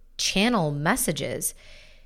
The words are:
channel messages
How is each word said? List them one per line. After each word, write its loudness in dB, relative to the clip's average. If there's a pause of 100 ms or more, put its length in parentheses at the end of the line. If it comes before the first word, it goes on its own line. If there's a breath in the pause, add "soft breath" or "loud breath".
(180)
channel 2
messages -2 (520 loud breath)